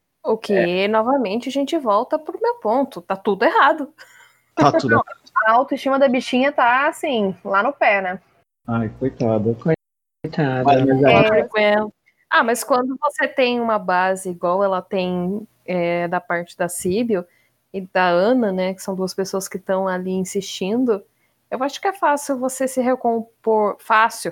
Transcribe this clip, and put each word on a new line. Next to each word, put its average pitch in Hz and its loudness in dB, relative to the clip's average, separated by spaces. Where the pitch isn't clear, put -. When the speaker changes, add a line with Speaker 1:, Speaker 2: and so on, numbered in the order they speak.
Speaker 1:
O 233 -2
que, 220 -6
Speaker 2:
é. 185 2
Speaker 1:
novamente, 226 0
a 254 -6
gente 277 -2
volta 247 0
pro 330 -12
meu 480 -2
ponto. 247 -2
Tá - -6
tudo 196 0
errado. 294 2
Speaker 2:
Tá 147 6
tudo - 2
Speaker 3:
Não, 117 2
a 220 4
autoestima 269 0
da 277 6
bichinha 254 0
tá, 262 2
assim, 220 -2
lá 196 0
no 269 -2
pé, 208 2
né? 185 -6
Speaker 2:
Ai, 117 -2
coitada. 117 0
Speaker 4:
Coitada. 139 -4
Speaker 2:
Mas, 135 4
mas 135 2
Speaker 3:
É. 135 6
Speaker 2:
ela - 4
Speaker 1:
É. 208 2
Ah, 320 4
mas 240 -2
quando 254 0
você 294 -2
tem 247 0
uma 226 0
base 185 0
igual 180 -2
ela 190 0
tem, 185 -4
é, 175 -2
da 175 -2
parte 175 -6
da 175 -2
Síbio 196 -2
e 196 -8
da 185 -2
Ana, 196 2
né, 185 -2
que 185 -16
são 196 -6
duas 185 -4
pessoas 190 -4
que 196 -10
tão 190 -2
ali 185 -4
insistindo, 196 -2
eu 254 -4
acho 285 -6
que 392 -4
é 381 0
fácil 294 0
você 254 -4
se 262 -2
recompor. 233 0
Fácil, 220 2